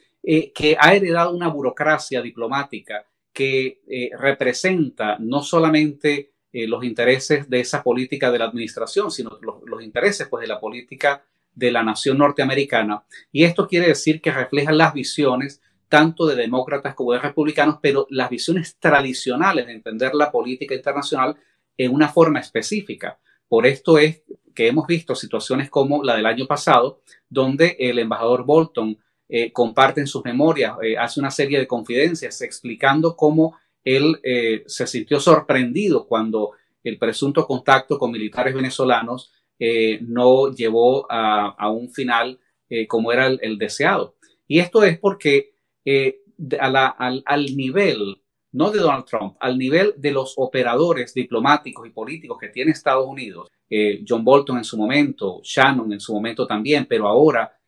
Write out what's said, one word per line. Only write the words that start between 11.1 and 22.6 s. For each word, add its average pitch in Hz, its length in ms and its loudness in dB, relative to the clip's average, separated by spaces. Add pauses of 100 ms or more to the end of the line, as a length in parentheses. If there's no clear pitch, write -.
de 123 180 0
la 117 120 2
nación 113 340 0
norteamericana. 135 880 0 (260)
Y 160 140 4
esto 170 240 2
quiere 175 200 2
decir 156 340 2
que 156 100 -2
refleja 139 400 -2
las 156 220 4
visiones 135 640 -2 (280)
tanto 160 380 4
de 143 80 2
demócratas 131 600 -4
como 120 180 -2
de 123 60 0
republicanos, 151 640 0
pero 139 260 2
las 127 220 -4
visiones 165 480 -4
tradicionales 139 880 0
de 120 60 -16
entender 113 420 -4
la 147 160 2
política 127 440 -4
internacional 143 640 -4 (400)
en 127 160 0
una 147 160 2
forma 156 320 4
específica. - 800 -8 (260)